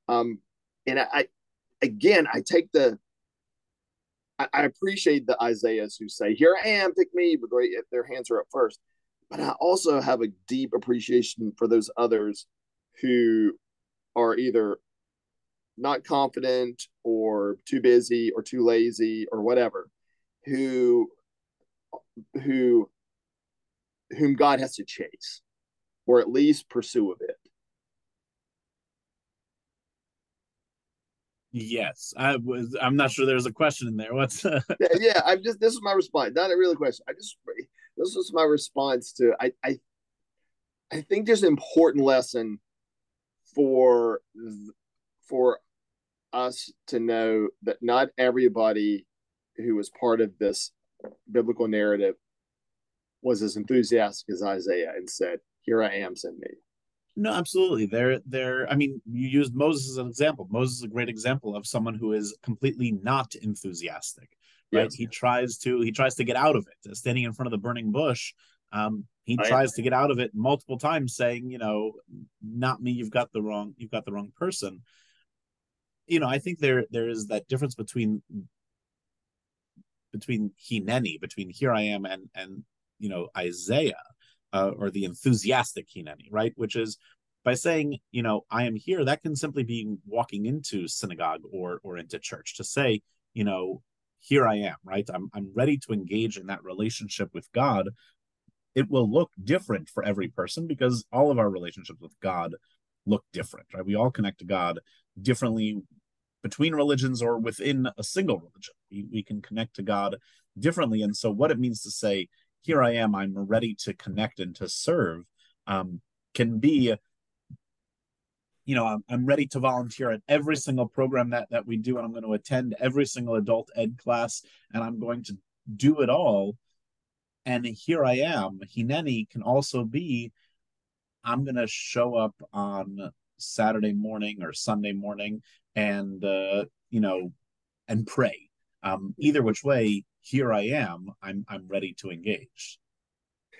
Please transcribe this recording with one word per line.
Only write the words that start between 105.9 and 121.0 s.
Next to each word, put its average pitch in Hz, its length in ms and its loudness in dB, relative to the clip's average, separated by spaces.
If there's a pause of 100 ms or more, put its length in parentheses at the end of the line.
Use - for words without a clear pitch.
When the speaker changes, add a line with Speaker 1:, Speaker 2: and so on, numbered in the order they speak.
Speaker 2:
between 156 300 -2
religions 135 480 0
or 117 160 0
within 127 600 -2
a 110 60 -8
single 170 340 -2
religion. - 380 -18 (160)
We, 98 200 -12
we 107 120 -6
can 104 180 -10
connect 113 360 -8
to - 40 -8
God 101 360 -2 (400)
differently. 127 440 0
And 104 160 -2
so 110 140 -2
what 131 200 2
it 120 80 -2
means 123 220 -2
to 104 100 -12
say, 101 380 -2 (320)
"Here 156 200 2
I 120 120 4
am, 110 220 2
I'm 98 200 -4
ready 107 440 -2
to 101 140 -8
connect 101 460 -6
and 90 180 -8
to 90 120 -8
serve," 90 560 -2 (400)
um, 92 340 -6 (360)
can 117 240 0
be, 131 340 4 (1700)
you 135 100 0
know, 117 100 2
"I'm, 107 240 -2
I'm 123 160 0
ready 143 220 2
to 131 120 -6
volunteer 123 520 0
at 110 160 -4
every 147 280 2
single 139 320 -2
program 131 440 0